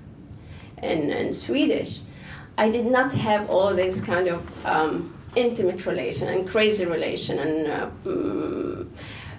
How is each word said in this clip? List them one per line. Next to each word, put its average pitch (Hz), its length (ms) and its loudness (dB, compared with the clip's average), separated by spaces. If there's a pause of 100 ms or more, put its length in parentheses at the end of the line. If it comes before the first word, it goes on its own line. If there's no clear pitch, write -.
(840)
in, 151 280 0
in - 240 0
Swedish, - 680 0 (560)
I 220 120 6
did 226 160 2
not 254 300 4
have 214 340 2
all 190 260 4
this 185 260 2
kind 180 280 2
of, - 360 -4
um, 160 480 0 (220)
intimate 226 500 2
relation - 440 -2
and 190 180 0
crazy 214 380 4
relation - 540 0
and, 156 280 0
uh, - 220 -4 (160)
mm, 156 840 -2 (520)